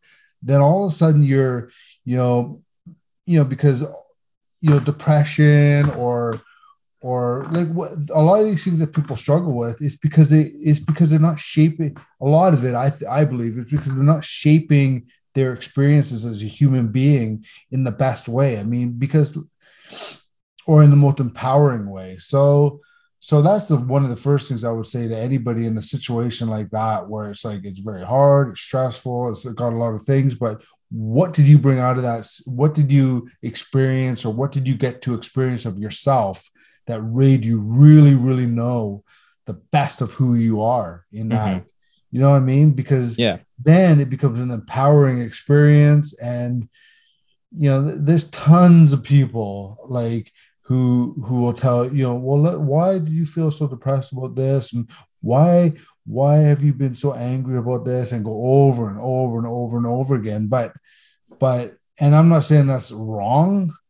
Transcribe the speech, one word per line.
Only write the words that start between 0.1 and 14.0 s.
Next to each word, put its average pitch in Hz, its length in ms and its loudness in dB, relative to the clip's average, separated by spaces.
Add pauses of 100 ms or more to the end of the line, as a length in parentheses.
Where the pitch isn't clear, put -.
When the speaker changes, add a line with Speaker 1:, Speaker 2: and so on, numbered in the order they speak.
Speaker 1:
then 139 200 2
all 180 240 2
of 180 80 -2
a - 20 -10
sudden 156 260 4
you're, 131 480 0 (360)
you 123 120 -4
know, 123 440 -2 (640)
you 170 120 0
know, 147 80 4
because, 131 360 0 (800)
you 160 80 2
know, 143 100 4
depression 147 1120 2
or, 120 500 -4 (600)
or, 123 500 -4
like, 170 180 -2
what, 165 220 -6 (220)
a 156 80 4
lot 180 180 6
of 214 60 2
these 208 180 -2
things 170 160 -2
that 156 140 -2
people 143 220 -4
struggle 151 380 -2
with 117 280 -6
is 147 160 -6
because 151 320 4
they, 156 120 6
it's - 380 -2
because 156 300 0
they're 156 100 2
not 156 200 0
shaping, 156 560 0 (260)
a 127 40 -6
lot 160 280 4
of 123 100 0
it, 127 120 -4
I 131 140 -2
th-, - 200 -6
I 143 160 0
believe, 117 320 -6
it's 123 140 -12
because 147 160 -4
they're 131 100 -6
not 151 280 0